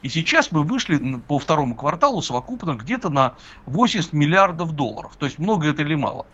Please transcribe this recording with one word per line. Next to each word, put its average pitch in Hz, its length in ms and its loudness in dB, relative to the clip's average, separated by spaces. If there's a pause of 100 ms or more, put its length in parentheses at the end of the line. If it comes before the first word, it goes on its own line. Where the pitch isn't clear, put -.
И 135 60 -6
сейчас 165 420 0
мы 151 140 2
вышли 190 320 0
н-, 127 240 -2
по 143 180 -2
второму 135 380 0
кварталу 170 440 0
совокупно 156 540 -4
где-то 160 360 -4
на 135 240 2 (320)
восемьдесят 196 460 0
миллиардов 165 600 2
долларов. 139 440 -4
То 147 100 -4
есть - 120 -6
много 165 300 2
это 151 140 0
или 147 120 0
мало? 123 400 -4